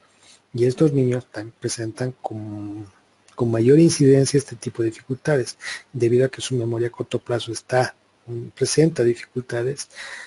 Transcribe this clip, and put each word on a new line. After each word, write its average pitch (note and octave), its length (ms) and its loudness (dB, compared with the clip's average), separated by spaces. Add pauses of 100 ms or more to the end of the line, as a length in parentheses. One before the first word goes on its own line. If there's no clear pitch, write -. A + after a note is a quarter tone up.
(540)
Y A#2 120 0
estos C#3+ 260 2
niños B2+ 400 0
tan-, A2 260 -14
presentan A#2 640 -6
con, G#2 640 -10 (480)
con A#2+ 160 -2
mayor A#2 300 6
incidencia C#3 580 6
este - 200 -6
tipo - 260 -6
de A2+ 60 -2
dificultades, C3 680 -4 (360)
debido A#2+ 320 2
a C3 40 0
que - 120 -14
su - 140 -6
memoria A#2 340 -2
a - 20 -14
corto - 260 -6
plazo A#2 360 -6
está, B2+ 420 -2 (320)
mm, A#2+ 220 -10
presenta D3 560 2
dificultades. A#2+ 840 -4 (400)